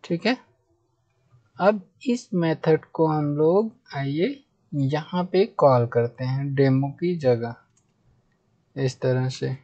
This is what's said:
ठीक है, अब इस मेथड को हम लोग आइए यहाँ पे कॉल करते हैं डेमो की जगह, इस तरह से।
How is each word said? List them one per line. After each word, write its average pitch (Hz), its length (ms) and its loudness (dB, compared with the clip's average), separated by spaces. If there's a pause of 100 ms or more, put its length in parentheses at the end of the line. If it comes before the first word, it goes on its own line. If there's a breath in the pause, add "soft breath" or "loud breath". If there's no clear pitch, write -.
ठीक 170 220 -4
है, 254 100 2 (1200)
अब 202 240 2 (260)
इस 240 280 -2
मेथड 160 500 2
को - 220 -2
हम 156 180 0 (120)
लोग 185 340 2 (240)
आइए 147 500 -4 (280)
यहाँ 151 520 -2
पे 185 200 2 (140)
कॉल 123 280 4
करते 120 380 -4
हैं 135 300 -4
डेमो 135 360 2
की 175 260 -4
जगह, 120 380 -2 (1200)
इस 135 240 -4
तरह 131 280 0
से। 131 360 -6